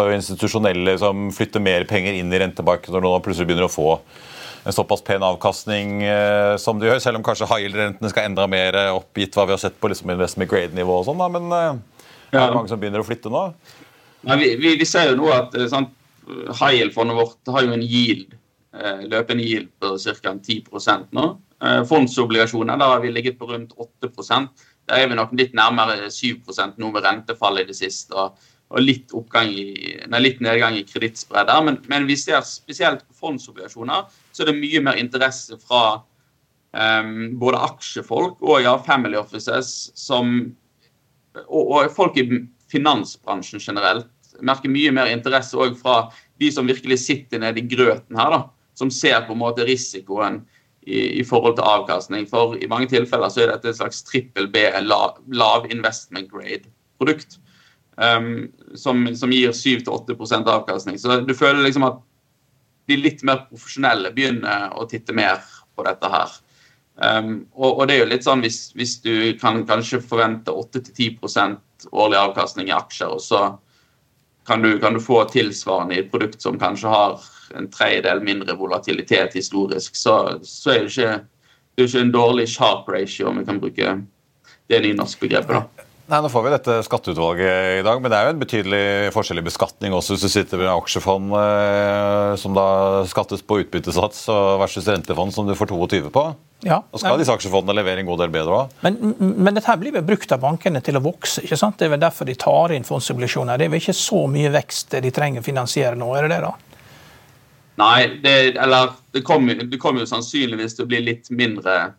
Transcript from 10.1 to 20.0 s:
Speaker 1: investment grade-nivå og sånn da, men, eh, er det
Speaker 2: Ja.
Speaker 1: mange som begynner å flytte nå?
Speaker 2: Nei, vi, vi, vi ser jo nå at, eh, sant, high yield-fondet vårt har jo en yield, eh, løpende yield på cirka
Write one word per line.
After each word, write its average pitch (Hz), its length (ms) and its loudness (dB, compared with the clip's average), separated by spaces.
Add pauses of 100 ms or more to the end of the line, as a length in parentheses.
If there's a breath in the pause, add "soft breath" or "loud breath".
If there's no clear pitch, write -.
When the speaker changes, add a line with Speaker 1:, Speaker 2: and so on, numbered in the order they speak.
Speaker 1:
investment 90 380 -2
grade-nivå 90 500 0
og 95 60 -4
sånn 151 100 -4
da, 180 160 -2
men, 175 180 -6
eh, 165 280 -2 (500 loud breath)
er - 80 -4
det 131 60 6
Speaker 2:
Ja. 123 100 2
Speaker 1:
mange 113 160 -2
som 110 100 -4
begynner 104 220 -2
å 107 60 -6
flytte 117 260 -6
nå? 175 140 -2 (720 soft breath)
Speaker 2:
Nei, 135 160 0
vi, 143 140 4 (100)
vi, 160 160 4
vi 156 80 2
ser 165 240 2
jo 127 80 4
nå 151 160 4
at, 127 240 0
eh, 123 80 0
sant, 135 240 -2 (720)
high 135 180 4
yield-fondet 117 400 0
vårt 117 380 -2
har 135 100 4
jo 120 80 0
en 117 80 -2
yield, 117 560 0 (400)
eh, 101 320 -6
løpende 117 320 0
yield 113 400 -4
på 98 160 -2
cirka 101 320 -6